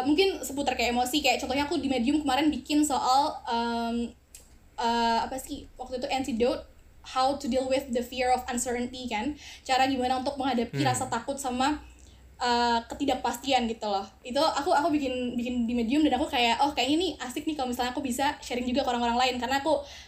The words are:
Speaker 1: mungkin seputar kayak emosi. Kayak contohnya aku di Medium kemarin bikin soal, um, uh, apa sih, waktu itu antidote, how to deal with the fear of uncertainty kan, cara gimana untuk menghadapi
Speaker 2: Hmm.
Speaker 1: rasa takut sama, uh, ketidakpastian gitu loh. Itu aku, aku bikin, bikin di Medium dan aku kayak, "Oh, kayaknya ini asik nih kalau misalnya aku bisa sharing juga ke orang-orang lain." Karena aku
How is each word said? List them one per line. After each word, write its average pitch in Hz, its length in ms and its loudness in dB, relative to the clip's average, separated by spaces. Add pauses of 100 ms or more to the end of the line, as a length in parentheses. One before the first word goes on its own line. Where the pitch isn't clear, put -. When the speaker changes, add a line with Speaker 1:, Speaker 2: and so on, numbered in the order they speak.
Speaker 1:
mungkin 349 400 4
seputar 262 320 -2
kayak 240 160 0
emosi. 247 240 0
Kayak 254 240 2
contohnya 277 240 -2
aku 349 80 -2
di 277 160 -2
Medium 269 320 2
kemarin 277 240 2
bikin 294 400 2
soal, 269 480 2 (160)
um, 233 560 -2 (720)
uh, 233 480 2
apa 262 80 -8
sih, - 400 -10
waktu 247 240 -10
itu - 80 -4
antidote, 247 560 0 (380)
how 262 320 2
to 277 160 -4
deal 262 160 2
with 262 320 0
the 240 80 0
fear 254 240 -2
of 254 160 2
uncertainty 247 640 -4
kan, 233 240 -2 (320)
cara 262 240 4
gimana 254 320 0
untuk 277 160 -2
menghadapi 254 480 0
Speaker 2:
Hmm. - 0 -
Speaker 1:
rasa 262 240 0
takut 240 240 -4
sama, 269 480 0 (560)
uh, 240 480 2
ketidakpastian 254 800 0
gitu 226 240 -4
loh. 196 160 -2 (160)
Itu 247 160 -4
aku, 294 320 2
aku 302 240 4
bikin, 254 400 -2
bikin 240 320 -2
di 233 80 -2
Medium 240 320 2
dan 247 160 2
aku 311 80 0
kayak, 240 320 2
"Oh, 285 160 4
kayaknya 254 240 2
ini 370 60 0 (100)
asik 262 320 -6
nih 302 80 -4
kalau 254 160 -2
misalnya 247 200 -2
aku 269 120 -4
bisa 277 400 -2
sharing 247 240 -4
juga 262 160 0
ke 254 80 0
orang-orang 240 240 0
lain." 254 240 2
Karena 269 240 -2
aku 311 160 2 (260)